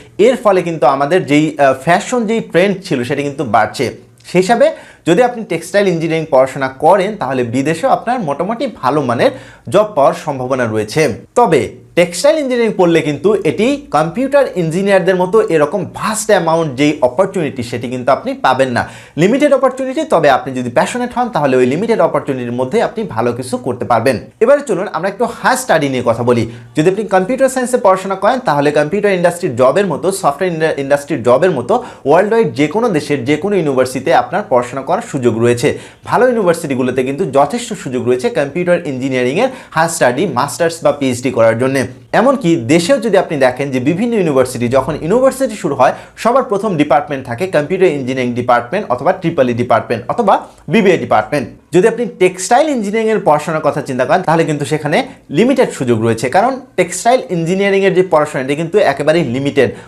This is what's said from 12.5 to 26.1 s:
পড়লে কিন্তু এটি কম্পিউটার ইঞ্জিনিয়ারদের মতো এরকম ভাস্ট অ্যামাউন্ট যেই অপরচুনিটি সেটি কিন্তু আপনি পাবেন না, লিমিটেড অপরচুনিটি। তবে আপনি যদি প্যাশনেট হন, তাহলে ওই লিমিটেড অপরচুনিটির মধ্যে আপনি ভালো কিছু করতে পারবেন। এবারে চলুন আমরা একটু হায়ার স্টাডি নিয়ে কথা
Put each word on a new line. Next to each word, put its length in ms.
পড়লে 260
কিন্তু 320
এটি 560
কম্পিউটার 560
ইঞ্জিনিয়ারদের 600
মতো 320
এরকম 460
ভাস্ট 360
অ্যামাউন্ট 440
যেই 280
অপরচুনিটি 600
সেটি 260
কিন্তু 240
আপনি 220
পাবেন 340
না, 200
লিমিটেড 360
অপরচুনিটি। 520
তবে 260
আপনি 240
যদি 160
প্যাশনেট 460
হন, 120
তাহলে 280
ওই 100
লিমিটেড 340
অপরচুনিটির 520
মধ্যে 300
আপনি 220
ভালো 280
কিছু 260
করতে 260
পারবেন। 340
এবারে 200
চলুন 320
আমরা 160
একটু 160
হায়ার 320
স্টাডি 320
নিয়ে 180
কথা 160